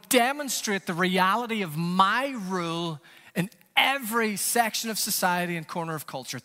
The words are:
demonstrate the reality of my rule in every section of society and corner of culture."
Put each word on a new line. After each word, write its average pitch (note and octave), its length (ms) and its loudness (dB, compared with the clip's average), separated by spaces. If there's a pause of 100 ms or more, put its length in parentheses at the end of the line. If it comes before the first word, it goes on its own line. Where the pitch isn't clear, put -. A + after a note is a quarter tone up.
demonstrate B3+ 800 2
the F3+ 80 -2
reality F#3+ 680 2
of D#3 140 -6
my F#3+ 520 2
rule F3 720 -4 (340)
in F3+ 160 -2 (260)
every A#3 600 2
section A3+ 540 0
of G#3 80 -4
society F3 580 0
and D#3+ 100 -8
corner E3 280 -6
of D3+ 120 -8
culture." C3 380 -10